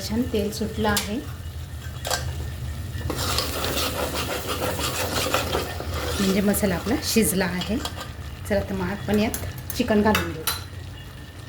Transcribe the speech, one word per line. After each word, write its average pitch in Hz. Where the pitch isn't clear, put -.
छान 226
तेल 202
सुटलं 214
आहे, 208
म्हणजे 196
मसाला 196
आपला 190
शिजला 190
आहे. 180
चला 202
तर 196
मग 185
आपण 208
यात -
चिकन 220
घालून 185
घेऊ. 156